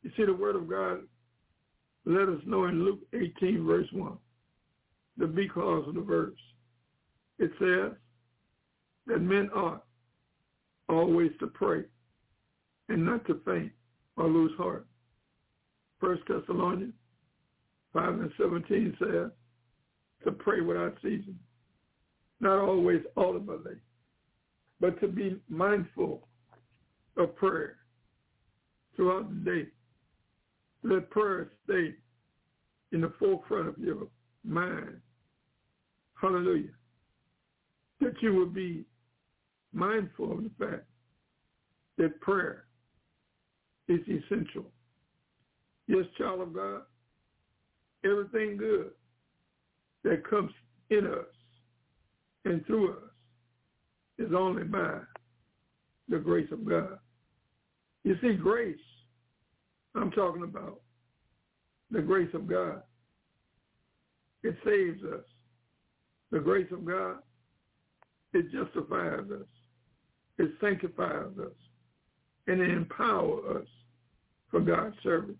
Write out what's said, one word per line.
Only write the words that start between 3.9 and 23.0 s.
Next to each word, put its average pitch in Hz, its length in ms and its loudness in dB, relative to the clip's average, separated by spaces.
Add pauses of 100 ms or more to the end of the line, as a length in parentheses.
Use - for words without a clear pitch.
one, - 260 -6 (960)
the 165 100 2
B 180 220 0
clause 170 400 0
of 160 60 -6
the 170 60 -4
verse. 175 380 0 (1000)
It 196 200 2
says 190 380 4 (1080)
that 226 140 2
men 196 300 2
ought 185 340 -4 (1040)
always 170 520 6
to - 80 -4
pray 170 360 0 (1040)
and 170 160 2
not 226 220 0
to - 180 0
faint 185 280 -2 (440)
or 165 120 2
lose 160 280 4
heart. - 300 -4 (1120)
First 185 300 0
Thessalonians 180 680 -2 (960)
five 175 280 -2
and 160 180 -2
seventeen 175 640 2
says 175 320 0 (880)
to - 80 0
pray - 300 0
without 175 420 0
ceasing, - 360 -4 (1000)
not 196 220 4
always 180 420 4 (140)